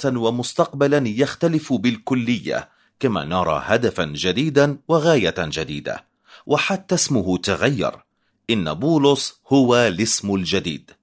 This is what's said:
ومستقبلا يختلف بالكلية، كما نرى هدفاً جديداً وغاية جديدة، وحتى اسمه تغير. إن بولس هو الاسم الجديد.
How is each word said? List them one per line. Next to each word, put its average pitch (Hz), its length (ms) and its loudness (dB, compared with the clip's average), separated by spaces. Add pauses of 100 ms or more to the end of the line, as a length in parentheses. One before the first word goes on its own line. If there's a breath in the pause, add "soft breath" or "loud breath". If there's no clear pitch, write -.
ومستقبلا 131 1000 0
يختلف 143 640 -2
بالكلية، 113 960 -2 (300 soft breath)
كما 101 260 -2
نرى 82 400 0
هدفاً 104 400 0
جديداً 131 720 0 (100)
وغاية 156 520 2
جديدة، 76 640 -6 (400 loud breath)
وحتى 180 500 -2
اسمه 92 420 0
تغير. 95 540 -2 (580)
إن 92 240 -2
بولس 139 760 2
هو 127 280 6
الاسم 104 600 2
الجديد. 87 560 -4 (120)